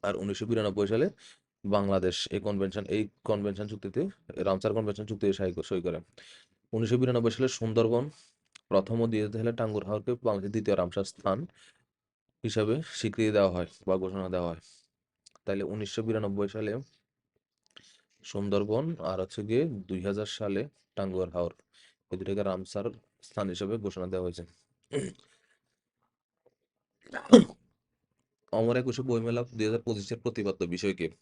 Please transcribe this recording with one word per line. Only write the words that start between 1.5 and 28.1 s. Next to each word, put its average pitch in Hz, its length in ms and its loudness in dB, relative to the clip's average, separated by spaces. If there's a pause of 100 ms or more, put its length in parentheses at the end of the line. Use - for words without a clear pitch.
বাংলাদেশ 98 680 2
এই 101 100 -2
কনভেনশন, 98 440 -2
এই 104 240 0 (160)
কনভেনশন 104 420 -2
চুক্তিতে, 107 420 -4 (200)
রামসার 98 460 0
কনভেনশন 107 320 -2
চুক্তিতে 104 260 0
সই 95 200 -2
ক-, 85 100 -6
সই 90 200 -2
করে। 85 180 -2 (720)
উনিশশো 113 260 2
বিরানব্বই 120 320 4
সালে 131 180 2
সুন্দরবন 113 640 2 (580)
প্রথম 110 320 2
ও 117 60 4
দুই 110 140 2
হাজার 107 200 -2
সালে 117 120 0
টাঙ্গুর 110 320 -2
হাওরকে 107 380 -2
বাংলাদেশের 101 280 0
দ্বিতীয় 104 260 2
রামসার 92 280 0
স্থান 104 420 -2 (1000)
হিসাবে 113 380 2
স্বীকৃতি 107 480 0
দেওয়া 101 200 6
হয় 90 160 -2 (200)
বা 95 100 4
ঘোষণা 92 320 -4
দেওয়া 90 200 0
হয়। 85 120 -6 (840)
তাইলে 98 200 -2
উনিশশো 107 380 -4
বিরানব্বই 104 460 -2
সালে 107 300 -4 (1400)
সুন্দরবন 104 760 -2
আর 92 240 -4
হচ্ছে 95 220 -6
গিয়ে 113 220 0
দুই 98 380 -6
হাজার 101 240 -2
সালে 104 420 -4 (260)
টাঙ্গুয়ার 92 360 -4
হাওর, 87 220 -2 (580)
এই 92 80 -6
দুটাকে 98 240 -2
রামসার 95 420 -4 (380)
স্থান 98 260 -4
হিসেবে 98 300 -4
ঘোষণা 95 280 -6
দেওয়া 92 180 -4
হয়েছে। 85 200 -6 (4000)